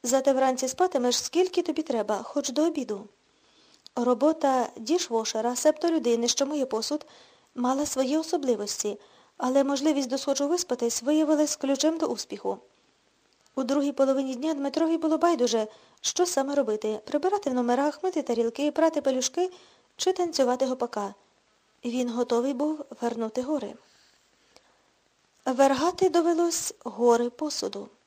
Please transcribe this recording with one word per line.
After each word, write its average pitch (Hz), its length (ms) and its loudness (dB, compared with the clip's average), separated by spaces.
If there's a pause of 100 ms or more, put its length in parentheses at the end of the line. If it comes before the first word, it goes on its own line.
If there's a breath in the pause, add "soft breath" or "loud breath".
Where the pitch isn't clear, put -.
Зате 269 300 2
вранці 262 340 2
спатимеш, 254 560 0
скільки 370 380 0
тобі 311 220 -4
треба, 220 400 -2
хоч 277 260 -4
до 294 180 2
обіду». 233 400 -6 (880 soft breath)
Робота 262 800 2
дішвошера, 233 800 0
себто 311 340 2
людини, 240 380 0
що 269 180 0
миє 285 200 -2
посуд, 226 400 -6 (500 soft breath)
мала 262 300 0
свої 269 320 0
особливості, 240 840 -2 (380 soft breath)
але 262 260 2
можливість 277 460 0
досхочу 277 380 -2
виспатись 247 560 -2
виявилась 302 520 2
ключем 277 420 0
до 320 80 0
успіху. 196 520 -6 (1000)
У 262 80 -2
другій 277 280 2
половині 269 440 2
дня 311 180 -2
Дмитрові 311 440 0
було 320 200 0
байдуже, 240 500 2 (340 loud breath)
що - 240 0
саме 277 300 -2
робити: 214 500 -2
прибирати 370 440 0
в 254 40 -2
номерах, 247 500 0
мити 370 180 0
тарілки, 233 500 -2
прати 311 300 2
пелюшки 269 500 -2 (440 loud breath)
чи 370 180 0
танцювати 262 520 0
гопака. 240 480 -4 (720)
Він 247 240 -2
готовий 240 440 0
був 302 320 -2 (160)
вернути 226 400 -4
гори. 247 320 -4 (1700 soft breath)
Вергати 277 640 2
довелось 339 640 2 (100)
гори 233 460 4
посуду. 208 600 -6 (180)